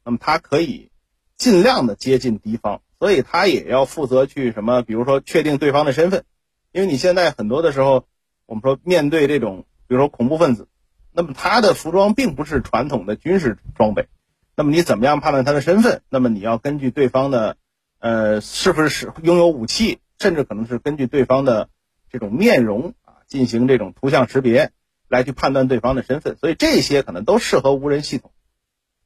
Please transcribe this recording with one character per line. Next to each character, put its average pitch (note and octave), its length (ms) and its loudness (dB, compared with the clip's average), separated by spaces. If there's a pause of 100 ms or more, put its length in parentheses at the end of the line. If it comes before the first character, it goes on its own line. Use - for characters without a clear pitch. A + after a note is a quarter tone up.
那 A#2+ 80 -6
么 A#2 80 -2
它 D#3 180 0
可 D3+ 220 -2
以 B2+ 300 -8 (460)
尽 G3 280 6
量 A3 240 2
的 G2+ 80 -6
接 C3 240 0
近 A2+ 180 -2
敌 A2 180 -6
方， G#2 240 -6 (200)
所 F#3+ 100 2
以 C#3+ 120 2
它 F#3 260 0
也 A#2+ 160 0
要 B2+ 200 2
负 C#3+ 220 -6
责 B2+ 180 2
去 B2 280 -4
什 G#2 100 -8
么， B2 200 0
比 A2 100 -8
如 A#2 120 -2
说 C#3 160 0
确 D#3 220 -2
定 D3 160 0
对 C#3+ 140 0
方 D3 120 2
的 C#3+ 80 0
身 E3 200 2
份。 F#3 100 -2 (480)
因 F3+ 120 -4
为 G3 40 0
你 D3 100 0
现 F3+ 200 2
在 E3+ 160 2
很 G#2+ 160 -6
多 C#3 120 -2
的 E3 120 0
时 C3+ 80 -2
候， C3+ 260 2 (400)
我 A#2 80 -14
们 G#2+ 80 -10
说 C3 220 0
面 D#3+ 260 2
对 D3+ 160 2
这 C#3+ 140 0
种， G2 260 -8 (220)
比 B2+ 80 0
如 - 20 2
说 C#3+ 100 2
恐 A#2+ 200 -4
怖 D#3 100 -2
分 D3+ 160 4
子， - 140 -10 (420)
那 F3 140 -2
么 C#3+ 80 -12
他 G#3 280 0
的 F#3 140 4
服 D#3 160 -10
装 G3 240 2
并 A3+ 220 -2
不 C#3+ 80 -6
是 C#3+ 180 -4
传 B2+ 260 -4
统 A2+ 160 -4
的 G#2 120 -6
军 F#3 240 -2
事 A#2+ 180 -2 (160)
装 G#2+ 180 0
备， - 140 -4 (480)
那 D3+ 80 -2
么 D3 80 0
你 E3+ 120 2
怎 B2 180 -2
么 B2 60 2
样 D3 120 2
判 D3 140 -2
断 C3+ 120 2
他 C#3+ 60 0
的 D3 100 0
身 F#3 220 2
份？ A#3+ 260 0
那 C3 120 0
么 B2 80 2
你 G#2+ 100 -2
要 A2+ 180 -2
根 C#3+ 220 -6
据 C3 140 -4
对 C3+ 160 2
方 C3+ 240 -2
的， A2 240 -2 (420)
呃， A2 420 0
是 - 320 -2
不 D3+ 80 -2
是 D#3 80 2
使-， - 240 -8 (120)
拥 E3+ 140 4
有 E3+ 100 6
武 B2 180 -4
器， G3+ 320 -2 (220)
甚 F3+ 160 0
至 C3+ 80 0
可 G#2 100 -12
能 A2+ 140 -8
是 A#2+ 100 -6
根 D3+ 180 -6
据 C3 120 -4
对 C#3 160 2
方 C3+ 200 0
的 A2+ 240 0 (440)
这 B2 80 -12
种 G2+ 120 -8
面 F3 300 2
容 A2 320 -4 (100)
啊， - 220 -20
进 C3 200 -2
行 A#2+ 200 0
这 C3+ 100 4
种 G2 160 -4
图 - 160 -4
像 C#3 200 2
识 C3+ 120 -2
别 B2+ 300 2 (380)
来 B2 140 2
去 B2 80 -6
判 C#3 220 -2
断 C3 160 2
对 C3 100 0
方 B2+ 160 -2
的 B2 80 -6
身 C#3+ 180 -4
份。 - 160 -6
所 D3+ 140 -4
以 D#3 40 -2
这 D4 260 2
些 C#3 220 0
可 - 100 -10
能 F#2 120 -8
都 G3+ 140 2
适 - 220 0
合 C3+ 140 2
无 C#3 140 -4
人 C#3+ 140 -2
系 - 160 -6
统。 - 140 -20 (720)